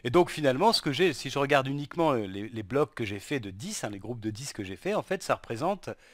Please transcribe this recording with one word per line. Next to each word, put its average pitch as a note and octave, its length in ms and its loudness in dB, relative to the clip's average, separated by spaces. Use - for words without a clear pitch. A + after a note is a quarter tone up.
Et B2 80 -2
donc F3 180 8
finalement, D3+ 440 4
ce - 100 2
que D3+ 80 0
j'ai, D#3+ 200 4
si C3+ 200 -6
je C#3 80 -2
regarde C#3 260 4
uniquement, D3 460 0
euh, A2 160 2
les, G2 220 -6
les A2 120 -8
blocs B2+ 320 0
que A#2+ 100 -4
j'ai G2+ 140 -4
faits C3+ 240 -4
de G2+ 80 -8
dix, C3 340 -10
hein, A#2+ 60 -4
les G2+ 80 -8
groupes A2 220 -10
de G#2+ 100 -4
dix A#2+ 240 -10
que G#2 100 -8
j'ai F#2+ 120 -8
faits, F#3+ 180 -4
en F#3 80 0
fait, F#3 220 -6
ça C3 100 2
représente C#3+ 560 -4